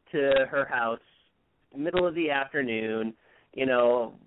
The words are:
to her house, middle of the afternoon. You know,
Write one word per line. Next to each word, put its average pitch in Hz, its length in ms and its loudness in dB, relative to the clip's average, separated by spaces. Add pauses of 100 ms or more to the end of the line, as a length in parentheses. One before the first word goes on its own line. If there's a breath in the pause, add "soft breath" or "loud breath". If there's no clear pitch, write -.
(100)
to 139 400 2
her 139 160 0
house, 117 320 -2 (760)
middle 175 320 0
of 170 100 -2
the 165 140 -2
afternoon. 113 840 -2 (400 soft breath)
You 131 120 -2
know, 120 480 2 (120)